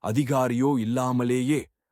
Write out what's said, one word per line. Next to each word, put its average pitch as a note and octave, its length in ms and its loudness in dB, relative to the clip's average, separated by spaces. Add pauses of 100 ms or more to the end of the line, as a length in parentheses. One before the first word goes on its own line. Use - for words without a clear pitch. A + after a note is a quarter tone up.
அதிகாரியோ B2+ 760 0
இல்லாமலேயே B2+ 880 0 (240)